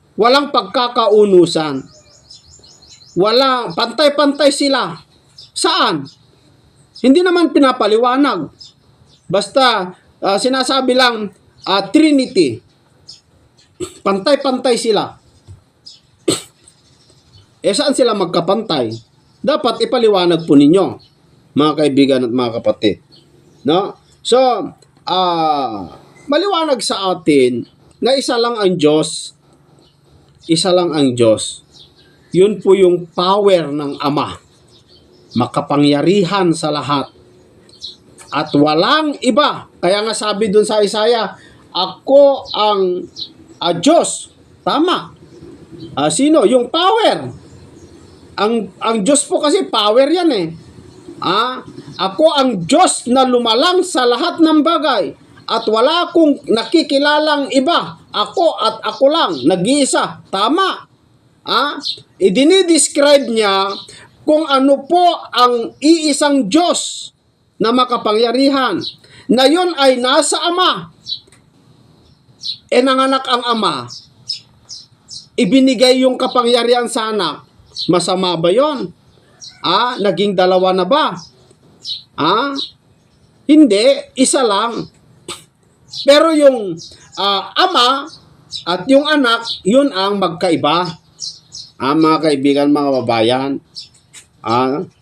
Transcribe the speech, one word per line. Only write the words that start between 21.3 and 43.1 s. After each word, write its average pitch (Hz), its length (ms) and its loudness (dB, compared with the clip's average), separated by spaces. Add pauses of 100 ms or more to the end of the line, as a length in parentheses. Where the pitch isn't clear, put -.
mga 147 240 2
kaibigan 135 480 2
at 110 40 -6
mga 120 280 -4
kapatid. - 400 -2 (640)
No? 180 320 -2 (240)
So, - 160 0 (720)
ah, 156 800 -2 (400)
maliwanag 320 560 -2
sa 190 320 -4
atin 127 480 0 (360)
na 233 160 0
isa 262 200 -2
lang 233 240 -2
ang 185 160 0
Diyos. 151 560 -2 (1120)
Isa 165 280 0
lang 175 200 0
ang 139 240 0
Diyos. 113 480 0 (720)
Yun 196 240 2
po 190 160 4
yung 175 320 2
power 185 640 0
ng 143 280 -6
Ama. 139 360 -4 (1000)
Makapangyarihan 156 1200 0
sa 156 160 -4
lahat. 143 400 -4 (1200)
At 151 240 -6
walang 190 720 2
iba. 226 560 -2
Kaya 208 240 0
nga 226 80 -4
sabi 214 400 -4
dun 208 160 2
sa 214 160 0
Isaiah, 214 480 -2 (400)
"Ako 277 800 2
ang, 190 560 -2 (500)